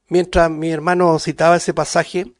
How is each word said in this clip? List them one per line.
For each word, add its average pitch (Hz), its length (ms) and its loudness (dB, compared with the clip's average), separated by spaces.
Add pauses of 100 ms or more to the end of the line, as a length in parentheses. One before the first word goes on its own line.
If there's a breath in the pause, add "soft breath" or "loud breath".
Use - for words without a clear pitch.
mientras 175 420 2
mi 160 200 -4
hermano 165 480 2
citaba 160 380 2
ese - 180 -4
pasaje 143 640 -4